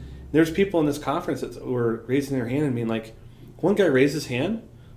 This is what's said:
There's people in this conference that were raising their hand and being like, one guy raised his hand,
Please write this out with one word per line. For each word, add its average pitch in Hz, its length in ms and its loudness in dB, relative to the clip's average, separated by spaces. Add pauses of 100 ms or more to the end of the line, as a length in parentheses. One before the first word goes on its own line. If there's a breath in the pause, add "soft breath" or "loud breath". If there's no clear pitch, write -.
(320 loud breath)
There's 160 180 4
people 196 300 0
in 156 60 4
this 143 120 0
conference 151 420 -4
that - 260 -8
were 117 400 0
raising 139 300 0
their 117 120 -2
hand 139 160 0
and 135 100 0
being 117 140 -2
like, 113 280 -4 (420 loud breath)
one 185 160 2
guy 202 120 4
raised 143 280 4
his 151 120 -4
hand, 160 360 -2 (340 soft breath)